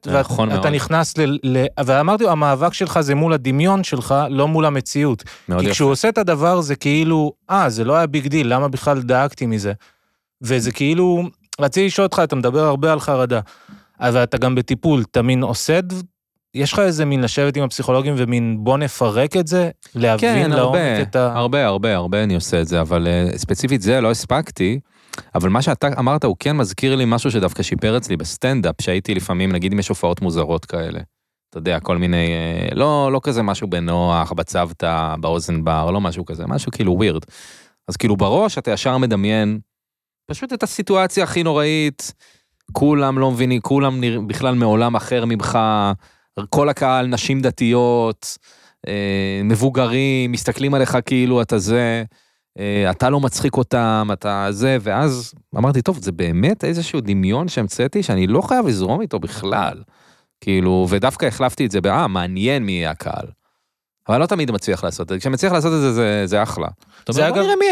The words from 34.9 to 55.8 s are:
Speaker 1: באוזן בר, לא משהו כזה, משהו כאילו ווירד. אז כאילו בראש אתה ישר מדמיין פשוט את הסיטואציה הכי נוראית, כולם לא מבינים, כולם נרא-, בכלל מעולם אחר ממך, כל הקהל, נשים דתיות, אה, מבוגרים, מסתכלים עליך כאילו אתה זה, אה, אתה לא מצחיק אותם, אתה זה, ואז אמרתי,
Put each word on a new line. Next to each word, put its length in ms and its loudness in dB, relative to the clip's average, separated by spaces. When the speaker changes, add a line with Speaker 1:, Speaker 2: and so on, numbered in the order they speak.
Speaker 1:
באוזן 440 -2
בר, 280 0
לא 100 0
משהו 240 -6
כזה, 220 -10
משהו 240 -4
כאילו 240 0
ווירד. 260 0
אז 100 -10
כאילו 200 0
בראש 400 2
אתה 140 -4
ישר 260 -2
מדמיין 640 0
פשוט 220 -8
את 100 -4
הסיטואציה 600 0
הכי 200 -2
נוראית, 720 0
כולם 480 2
לא 120 4
מבינים, 300 0
כולם 400 0
נרא-, 260 0
בכלל 280 -2
מעולם 400 4
אחר 300 -2
ממך, 340 0
כל 200 2
הקהל, 380 0
נשים 340 -2
דתיות, 960 0
אה, 60 -6
מבוגרים, 880 0
מסתכלים 420 -2
עליך 320 2
כאילו 360 2
אתה 160 0
זה, 460 0
אה, 320 0
אתה 180 0
לא 100 2
מצחיק 380 0
אותם, 560 0
אתה 360 -2
זה, 320 0
ואז 520 -2
אמרתי, 240 2